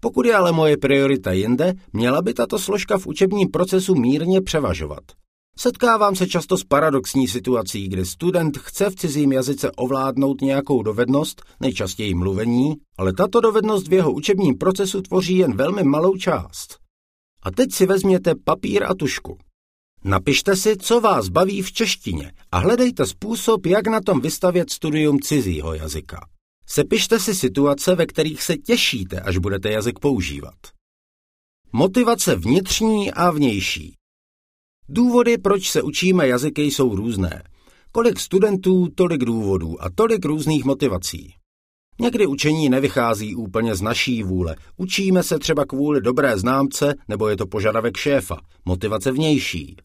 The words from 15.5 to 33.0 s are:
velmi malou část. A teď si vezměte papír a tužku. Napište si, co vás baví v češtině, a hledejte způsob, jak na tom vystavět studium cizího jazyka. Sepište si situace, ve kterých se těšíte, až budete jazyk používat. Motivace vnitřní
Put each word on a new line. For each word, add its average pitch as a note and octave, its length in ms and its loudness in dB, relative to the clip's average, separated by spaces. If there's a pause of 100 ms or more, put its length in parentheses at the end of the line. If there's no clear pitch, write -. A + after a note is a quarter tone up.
velmi F3 280 0
malou D#3 340 4
část. - 600 -4 (680)
A F#2+ 80 -6
teď B3+ 200 0
si - 140 4
vezměte F#3 580 2
papír - 400 -2
a - 120 -2
tužku. - 420 -6 (680)
Napište A2+ 520 0
si, G#3 220 0
co A#3 240 2
vás D#3 280 2
baví F#3+ 320 0
v F#3 100 -6
češtině, E2 600 -4 (200)
a F2+ 60 0
hledejte A#3+ 480 2
způsob, A3 600 -2
jak F#3+ 220 2
na A3 140 0
tom F#3 200 0
vystavět E3 480 0
studium D3+ 500 0
cizího F2+ 540 -2
jazyka. D#2 540 -10 (380)
Sepište G#3+ 540 0
si G3 160 -2
situace, C#3+ 600 2
ve E3 100 2
kterých D#3 380 -4
se E3 140 -2
těšíte, G2 640 -2
až F#2 180 -2
budete G2 340 -2
jazyk G2+ 280 -2
používat. D#2+ 560 -2 (1160)
Motivace F#3+ 640 2
vnitřní G3 760 0